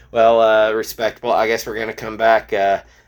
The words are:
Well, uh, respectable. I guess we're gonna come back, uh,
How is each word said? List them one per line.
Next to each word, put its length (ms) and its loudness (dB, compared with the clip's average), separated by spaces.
Well, 300 4
uh, 320 2
respectable. 600 -6
I 140 0
guess 200 -4
we're 120 -10
gonna 140 -6
come 240 -12
back, 360 0
uh, 280 0